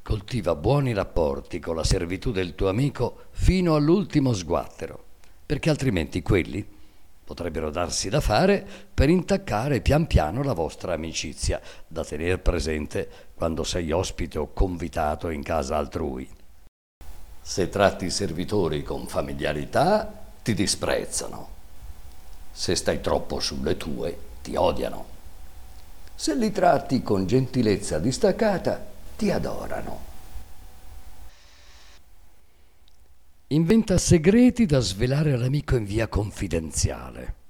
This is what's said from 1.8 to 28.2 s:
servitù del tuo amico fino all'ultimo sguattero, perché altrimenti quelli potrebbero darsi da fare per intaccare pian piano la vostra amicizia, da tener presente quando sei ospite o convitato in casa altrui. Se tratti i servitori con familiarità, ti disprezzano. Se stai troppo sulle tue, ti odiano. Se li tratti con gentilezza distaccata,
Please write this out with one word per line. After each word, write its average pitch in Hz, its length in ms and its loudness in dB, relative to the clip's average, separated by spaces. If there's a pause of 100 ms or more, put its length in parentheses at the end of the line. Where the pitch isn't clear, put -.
servitù 92 480 0
del 92 240 -2
tuo 98 140 2
amico 117 640 0
fino 175 440 6
all'ultimo 151 580 4
sguattero, 76 720 -4 (420)
perché 143 240 0
altrimenti 113 520 2
quelli 98 440 2 (600)
potrebbero 82 440 -4
darsi 82 380 -2
da 123 140 2
fare 175 440 4 (280)
per 135 160 6
intaccare 151 720 2
pian 151 260 4
piano 90 360 4
la 135 100 0
vostra 82 400 -4
amicizia, 80 680 -2 (260)
da 80 200 -6
tener 85 340 0
presente 78 680 -2 (240)
quando 80 320 -2
sei 87 260 -2
ospite 85 460 -2
o 76 160 -4
convitato 85 760 -2
in 76 140 -6
casa 78 320 -2
altrui. 71 540 -4 (1120)
Se - 280 -2
tratti 98 360 2
i 87 40 -2
servitori 82 720 0
con 69 240 -6
familiarità, 76 1160 0 (160)
ti 117 120 0
disprezzano. 67 960 -2 (1040)
Se - 240 0
stai - 260 0
troppo 69 400 0
sulle 71 360 -2
tue, - 400 -4 (240)
ti - 140 -8
odiano. 80 500 0 (1080)
Se - 180 -2
li 220 180 2
tratti 175 520 4
con 95 220 2
gentilezza 107 720 2
distaccata, 165 960 0 (200)